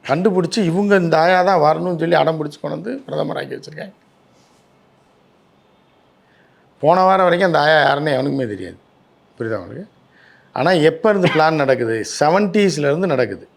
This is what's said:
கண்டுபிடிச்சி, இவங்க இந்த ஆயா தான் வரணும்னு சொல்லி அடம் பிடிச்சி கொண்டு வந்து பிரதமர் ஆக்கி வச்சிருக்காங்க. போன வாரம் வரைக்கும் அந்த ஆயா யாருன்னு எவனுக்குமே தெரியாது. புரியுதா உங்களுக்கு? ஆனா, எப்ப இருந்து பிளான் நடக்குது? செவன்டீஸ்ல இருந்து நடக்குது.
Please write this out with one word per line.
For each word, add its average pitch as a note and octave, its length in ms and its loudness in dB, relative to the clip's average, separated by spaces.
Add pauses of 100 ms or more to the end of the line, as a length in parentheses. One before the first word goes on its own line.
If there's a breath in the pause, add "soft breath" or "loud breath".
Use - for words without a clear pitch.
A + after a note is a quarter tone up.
கண்டுபிடிச்சி, F3+ 500 0
இவங்க G3+ 380 0
இந்த E3 220 2
ஆயா F3+ 260 2
தான் F#3 160 2
வரணும்னு D#3+ 400 0
சொல்லி E3 160 0
அடம் D#3+ 200 0
பிடிச்சி D3+ 260 -8
கொண்டு D#3 200 -8
வந்து - 160 -10
பிரதமர் - 400 -8
ஆக்கி - 180 -10
வச்சிருக்காங்க. - 360 -16 (3000 soft breath)
போன F3 240 4
வாரம் F#3+ 200 4
வரைக்கும் F3 300 2
அந்த D#3 60 2
ஆயா D3+ 220 4
யாருன்னு C#3+ 300 0
எவனுக்குமே C3+ 360 -2
தெரியாது. F#2+ 300 -12 (640)
புரியுதா A2+ 160 -6
உங்களுக்கு? G#2+ 320 -14 (680 soft breath)
ஆனா, D3+ 180 0
எப்ப E3 380 2
இருந்து G3 180 2
பிளான் D#3 280 2
நடக்குது? A#2+ 500 0 (140)
செவன்டீஸ்ல F#3 600 2
இருந்து D3 280 0
நடக்குது. A#2+ 500 -2